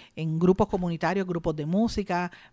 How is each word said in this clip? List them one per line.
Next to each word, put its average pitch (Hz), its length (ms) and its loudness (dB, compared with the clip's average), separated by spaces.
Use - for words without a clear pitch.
en 160 220 -2
grupos 190 300 4
comunitarios, 180 580 -2
grupos 170 300 -2
de 151 100 -6
música, 190 640 0